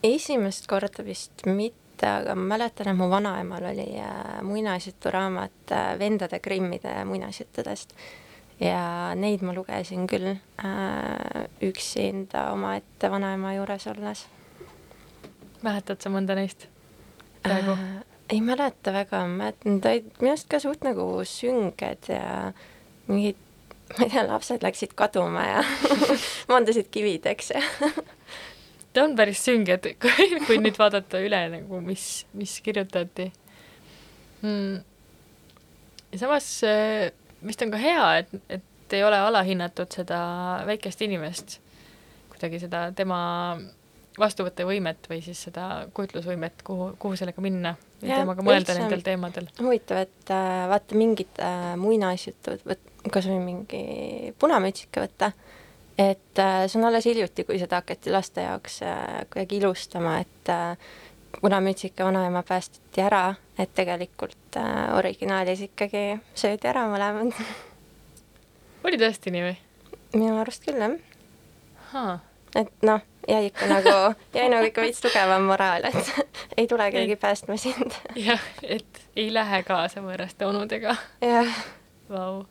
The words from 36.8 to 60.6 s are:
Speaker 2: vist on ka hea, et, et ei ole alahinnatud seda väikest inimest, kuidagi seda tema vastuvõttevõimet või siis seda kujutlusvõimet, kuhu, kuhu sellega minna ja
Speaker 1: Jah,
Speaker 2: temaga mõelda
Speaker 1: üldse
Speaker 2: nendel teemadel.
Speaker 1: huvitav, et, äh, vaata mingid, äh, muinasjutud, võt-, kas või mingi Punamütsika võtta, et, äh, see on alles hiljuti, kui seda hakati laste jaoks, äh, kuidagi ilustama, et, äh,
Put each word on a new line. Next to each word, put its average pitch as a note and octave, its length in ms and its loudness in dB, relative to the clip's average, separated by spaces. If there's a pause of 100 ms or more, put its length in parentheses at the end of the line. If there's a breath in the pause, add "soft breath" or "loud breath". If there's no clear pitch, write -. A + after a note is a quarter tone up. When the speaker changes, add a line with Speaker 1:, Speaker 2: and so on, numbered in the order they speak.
Speaker 2:
vist A3 240 -4
on G#3+ 80 -2
ka G#3+ 80 -4
hea, D4+ 240 4 (140)
et, F3+ 180 -4 (100)
et - 480 -8
ei G3 80 2
ole G#3 160 6
alahinnatud F#3 720 2
seda F3 300 -4 (420)
väikest G#3+ 400 -4
inimest, F3 540 -6 (720 loud breath)
kuidagi E3+ 360 -8
seda E3+ 300 -4
tema F#3 260 -2 (960)
vastuvõttevõimet F#3 960 -2
või E3 100 -6
siis E3+ 220 -14
seda F3 220 -10 (240)
kujutlusvõimet, F3 760 -8
kuhu, F#3 320 -6
kuhu F#3+ 240 -6
sellega F#3 240 -6
minna F3+ 300 -2 (240)
ja C4 160 -4
Speaker 1:
Jah, C4+ 80 4
Speaker 2:
temaga F#3 260 -2
mõelda G3 240 8
Speaker 1:
üldse F3 80 2
Speaker 2:
nendel F3+ 240 0
teemadel. F3+ 540 -4
Speaker 1:
huvitav, A3+ 480 0
et, - 260 -14
äh, F#3 380 0
vaata G3+ 260 2
mingid, A3 440 4
äh, F3 360 -2
muinasjutud, F#3+ 880 0
võt-, - 300 -6 (160)
kas F#3 180 2
või F#3+ 160 0
mingi F3+ 380 -8 (560)
Punamütsika G3+ 680 2
võtta, G3+ 300 -2 (600 loud breath)
et, G3 460 2
äh, F#3+ 280 4
see G3+ 120 0
on A3+ 80 6
alles A3+ 200 4
hiljuti, A3+ 380 2
kui F#3+ 140 -2
seda F3+ 240 0
hakati E3+ 320 -6
laste F3+ 320 0
jaoks, - 360 -8
äh, - 440 -6
kuidagi F#3+ 320 -4
ilustama, F3+ 600 0
et, - 280 -8
äh, E3+ 280 -2 (560 loud breath)